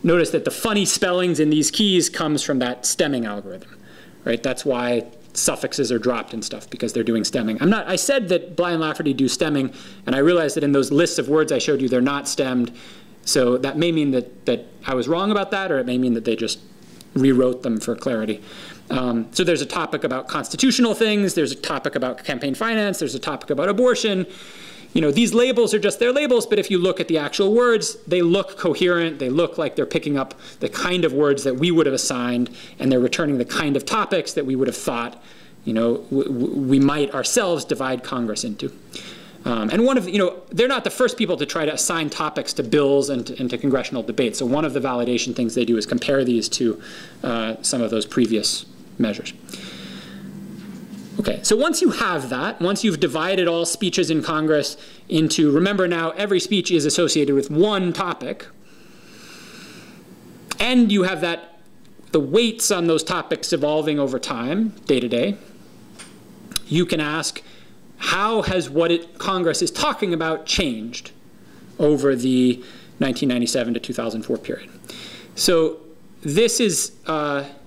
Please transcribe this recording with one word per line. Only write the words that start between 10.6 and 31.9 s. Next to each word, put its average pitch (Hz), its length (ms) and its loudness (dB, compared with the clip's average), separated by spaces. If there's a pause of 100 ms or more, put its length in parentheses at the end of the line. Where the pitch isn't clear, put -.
in 143 80 4
those 135 180 4
lists 165 280 4
of 127 100 -2
words 151 240 4
I 131 40 2
showed 135 240 2
you, 131 60 0
they're 123 140 2
not 143 260 0
stemmed. 127 480 -2 (480)
So 123 360 2
that 139 180 -2
may 170 160 2
mean 147 180 2
that, - 340 -2
that 120 200 -2 (200)
I 135 80 -4
was 123 140 0
wrong 180 240 0
about 214 200 0
that, 190 200 -2
or 135 80 2
it 123 60 -2
may 123 120 0
mean 127 180 2
that 117 100 -4
they 113 100 2
just 110 240 -4 (540)
rewrote 127 500 4
them 113 160 -2
for 110 160 -4
clarity. 110 480 -4 (460)
Um, 120 420 -2
so 180 140 0
there's 160 160 2
a 143 40 -2
topic 151 380 -4
about 131 240 -4
constitutional 226 680 2
things, 208 380 2
there's 151 200 2
a - 20 -8
topic - 400 -4
about 127 300 -4
campaign 139 280 -4
finance, 214 460 0
there's 135 160 -4
a 131 40 -6
topic - 320 -6
about 156 180 0
abortion. 220 560 2 (680)
You 160 60 2
know, 151 100 4
these 190 240 4
labels 240 400 4
are 214 60 2
just 196 200 0
their 240 120 4
labels, 254 340 2
but 208 140 2
if - 100 -2
you 190 80 2
look 175 220 2
at 175 80 -2
the 160 100 2
actual 190 360 0
words, 233 420 4 (120)
they 180 140 2
look 175 360 2
coherent, 170 640 2
they 131 100 -2
look 165 280 0
like 151 200 -2
they're 147 80 0
picking 147 320 -2
up 131 160 -4 (260)
the 127 80 -4
kind 175 380 0
of 139 80 0
words 143 320 2
that 131 100 0
we 165 160 2
would 165 140 6
have 135 100 2